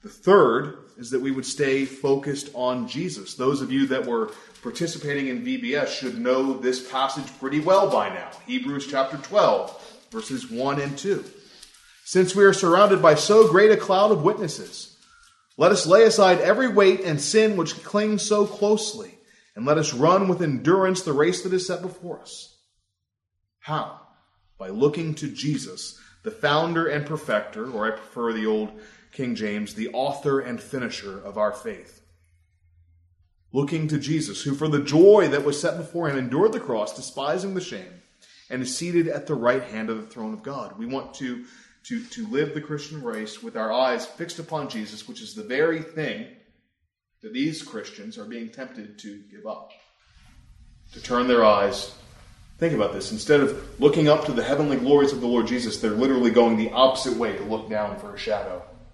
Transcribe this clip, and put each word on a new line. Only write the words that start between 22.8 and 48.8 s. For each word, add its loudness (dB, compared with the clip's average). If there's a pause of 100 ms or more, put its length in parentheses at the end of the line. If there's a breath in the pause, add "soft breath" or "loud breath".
How? -8 (580)
By -12
looking 0
to -8
Jesus, -8 (240 soft breath)
the -8
founder 0
and -4
perfecter, -4
or -4
I 0
prefer -6
the -4
old -2 (400 loud breath)
King -6
James, -6
the -6
author -2
and -6
finisher -10
of -12
our 2
faith. -14 (1500)
Looking -2
to -2
Jesus, -6
who -4
for -4
the 0
joy 8
that -2
was -2
set -2
before -6
him -4
endured 0
the -6
cross, -4
despising -6
the -4
shame, -14 (480 soft breath)
and -6
is -8
seated 0
at -8
the -2
right 0
hand -8
of -4
the -12
throne -12
of -14
God. -12
We -10
want -8
to, -10 (420 loud breath)
to, -10
to -12
live -2
the -6
Christian -12
race -10
with -12
our -4
eyes 0
fixed -12
upon -8
Jesus, -12
which -16
is -18
the -14
very -2
thing -10 (920)
that -16
these -6
Christians -16
are -16
being -14
tempted -18